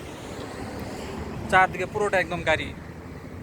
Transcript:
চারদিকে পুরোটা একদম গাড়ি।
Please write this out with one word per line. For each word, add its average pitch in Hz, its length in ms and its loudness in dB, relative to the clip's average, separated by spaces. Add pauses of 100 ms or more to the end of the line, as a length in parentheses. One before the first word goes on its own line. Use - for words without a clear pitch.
(1500)
চারদিকে 185 360 6
পুরোটা 202 340 4
একদম 170 220 0
গাড়ি। 147 320 2 (680)